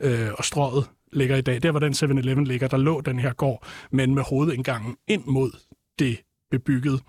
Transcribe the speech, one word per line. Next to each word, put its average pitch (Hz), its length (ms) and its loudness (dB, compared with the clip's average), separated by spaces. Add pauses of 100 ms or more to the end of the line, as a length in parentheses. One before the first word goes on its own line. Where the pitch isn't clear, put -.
øh, 117 280 2 (100)
og - 60 -6
Strøget 139 440 0 (240)
ligger 135 240 2
i 135 40 2
dag. 127 220 0
Der, 165 80 4
hvor 151 100 0
den 143 140 0
seven 139 240 2
eleven 131 280 2
ligger, 127 220 -2
der 135 80 0
lå 143 240 2
den 135 180 -4
her 127 140 0
gård, 131 340 -2 (260)
men 131 220 4
med 139 80 2
hovedindgangen 131 760 -2 (120)
ind 208 160 0
mod 131 260 0 (480)
det 123 220 0 (300)
bebyggede, 135 580 0